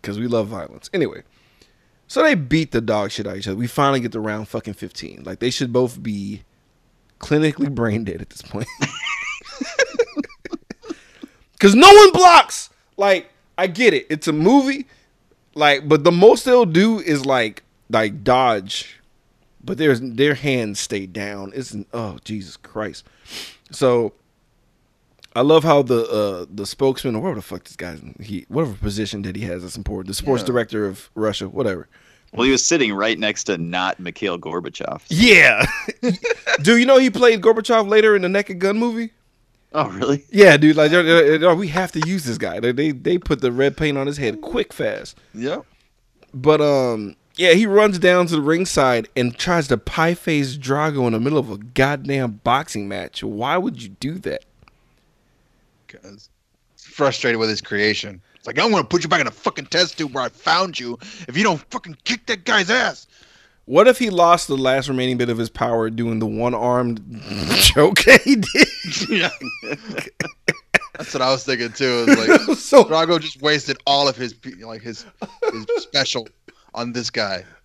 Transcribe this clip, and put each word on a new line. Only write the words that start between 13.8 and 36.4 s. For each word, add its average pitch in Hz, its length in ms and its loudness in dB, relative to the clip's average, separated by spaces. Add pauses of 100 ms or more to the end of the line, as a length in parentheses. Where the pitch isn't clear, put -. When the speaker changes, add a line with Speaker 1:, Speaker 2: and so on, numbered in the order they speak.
Speaker 1:
it. 139 160 -2
It's 151 180 -4
a 156 60 0
movie. 262 520 2 (720)
Like, 147 320 2
but 147 160 4
the 175 80 6
most 196 340 6
they'll 247 200 6
do 196 340 2
is, 143 260 -2
like, 120 380 -2 (260)
like, 110 340 -2
dodge. 120 760 0 (640)
But 135 140 -8
there's, 135 240 2
their 135 320 0
hands 123 480 -4
stay 98 240 -6
down. 98 500 -10
It's, 127 180 -12 (200)
oh, 110 320 -8
Jesus 98 320 -12
Christ. - 480 -12 (680)
So, 120 400 0 (1300)
I 120 40 0
love 151 220 4
how 147 200 4
the, 120 260 0
uh, 101 440 -4
the 101 120 -10
spokesman, 135 500 -4
or 110 60 -4
whatever 175 180 -6
the - 40 -14
fuck - 200 -16
this - 140 -20
guy's, 85 240 -14 (180)
he, 101 300 -12
whatever 135 240 -4
position 101 480 -8
that 95 160 -10
he 101 60 -10
has 90 180 -10
that's 90 160 -16
important, 95 320 -10
the 95 60 -10
sports 127 260 -2
Speaker 2:
Yeah. 95 60 -8
Speaker 1:
director 113 380 -4
of 95 300 -12
Russia, 107 320 -6
whatever. 98 400 -6 (460)
Speaker 3:
Well, 117 100 -2
he 135 80 2
was 131 140 0
sitting 143 280 0
right 104 240 -2
next 104 280 -4
to 98 120 -4
not 90 440 -6
Mikhail 87 360 -6
Gorbachev. - 720 -10
Speaker 1:
Yeah. 156 580 6 (360)
<laughs> 247 100 0 (500)